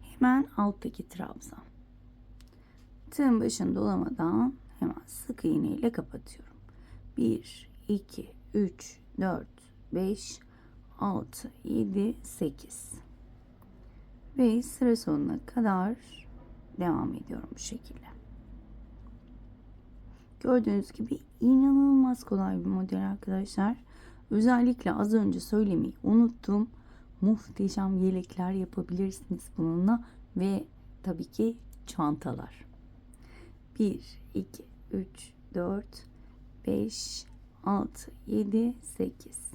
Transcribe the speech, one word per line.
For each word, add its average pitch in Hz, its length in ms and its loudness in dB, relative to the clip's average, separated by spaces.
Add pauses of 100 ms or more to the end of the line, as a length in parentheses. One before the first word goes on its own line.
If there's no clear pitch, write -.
Hemen 262 460 2 (100)
alttaki - 520 -4
trabzan. - 540 -14 (1500)
Tığın 247 300 4
başını 208 360 0
dolamadan 208 800 2 (240)
hemen - 280 -4
sık - 380 -12
iğne 156 240 2
ile 233 240 0
kapatıyorum. - 640 -12 (600)
Bir, - 540 -2 (180)
iki, - 400 -4 (260)
üç, - 440 -2 (220)
dört, 185 260 -2 (460)
beş, 190 480 -4 (580)
altı, - 520 -4 (140)
yedi, 202 580 0
sekiz. - 680 -8 (1500)
Ve 240 240 4
sıra 240 340 2
sonuna 147 500 -2
kadar 208 500 0 (840)
devam - 340 0
ediyorum - 400 -10
bu - 40 -18
şekilde. - 480 -12 (2250)
Gördüğünüz 220 520 4
gibi - 260 -6 (220)
inanılmaz 269 840 6
kolay 190 340 0
bir 175 80 -4
model 190 440 0
arkadaşlar. 196 640 -2 (540)
Özellikle 240 600 4
az 208 220 2
önce 196 260 4
söylemeyi 202 640 2
unuttum. 226 680 4 (520)
Muhteşem 196 760 0
yelekler 185 560 0
yapabilirsiniz 185 880 -4 (140)
bununla 180 480 2 (320)
ve 196 280 0 (380)
tabii 170 220 -4
ki 226 320 -2 (300)
çantalar. 143 800 -4 (1120)
Bir, - 420 -2 (140)
iki, - 300 -8 (280)
üç, - 400 -8 (220)
dört, 185 520 -4 (600)
beş, - 600 -4 (380)
altı, - 460 -2 (160)
yedi, 214 560 2
sekiz. - 560 -8 (160)